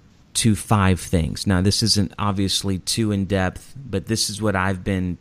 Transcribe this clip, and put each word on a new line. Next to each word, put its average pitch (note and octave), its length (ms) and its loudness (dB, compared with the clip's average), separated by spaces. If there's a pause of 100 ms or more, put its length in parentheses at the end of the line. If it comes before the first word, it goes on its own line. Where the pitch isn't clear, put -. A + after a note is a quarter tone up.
(340)
to A2 220 4
five F#2+ 440 2
things. - 460 -2
Now, F#2+ 140 4
this F#2+ 220 2
isn't G#2 360 2
obviously G2 600 -2
too G#2+ 340 -2
in-depth, F#2+ 640 -2 (140)
but G2 180 -4
this A2 240 0
is G#2 100 -8
what G#2+ 160 2
I've F#2 260 0
been F#2 380 -2